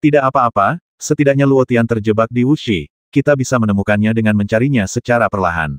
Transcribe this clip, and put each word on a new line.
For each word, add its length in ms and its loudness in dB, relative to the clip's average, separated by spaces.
Tidak 240 2
apa-apa, 560 0
setidaknya 480 0
Luo 240 2
Tian 160 2
terjebak 480 -2
di 160 0
Wuxi, 400 -2
kita 240 2
bisa 240 -2
menemukannya 560 0
dengan 200 0
mencarinya 520 0
secara 400 -2
perlahan. 500 -2